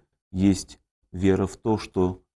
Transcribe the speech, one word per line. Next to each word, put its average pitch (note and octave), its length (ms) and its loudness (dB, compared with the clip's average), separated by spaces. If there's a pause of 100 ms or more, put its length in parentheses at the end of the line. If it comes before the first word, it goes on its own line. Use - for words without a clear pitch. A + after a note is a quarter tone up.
(320)
есть F#2 480 0 (320)
вера F#2+ 360 0
в - 100 -12
то, A2 200 -2
что F#2 440 -2 (180)